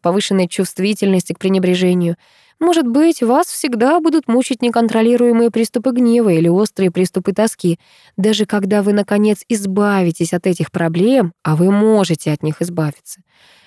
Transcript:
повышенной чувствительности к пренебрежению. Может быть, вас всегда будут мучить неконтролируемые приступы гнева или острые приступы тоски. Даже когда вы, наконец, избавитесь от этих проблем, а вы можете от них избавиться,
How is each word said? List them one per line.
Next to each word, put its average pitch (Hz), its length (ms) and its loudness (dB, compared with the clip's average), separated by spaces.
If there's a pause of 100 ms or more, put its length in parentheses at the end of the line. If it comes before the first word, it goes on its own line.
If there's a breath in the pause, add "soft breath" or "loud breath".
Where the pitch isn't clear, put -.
повышенной 190 440 0
чувствительности 190 840 -2
к - 60 -14
пренебрежению. 180 800 0 (440 soft breath)
Может 330 260 2
быть, 294 360 2
вас 254 240 2
всегда 262 540 0
будут 311 280 0
мучить 247 340 0
неконтролируемые 233 880 2
приступы 226 400 -2
гнева 233 400 2
или 165 180 2
острые 190 420 0
приступы 185 420 -2
тоски. 180 460 -2 (400 soft breath)
Даже 208 260 0
когда 202 380 0
вы, 202 100 0
наконец, 208 560 0
избавитесь 196 840 -2
от 175 120 -4
этих 175 240 -2
проблем, 175 600 0 (100)
а 156 140 0
вы 180 140 2
можете 202 600 2
от 147 120 -4
них 156 200 -4
избавиться, 170 580 -6 (460 soft breath)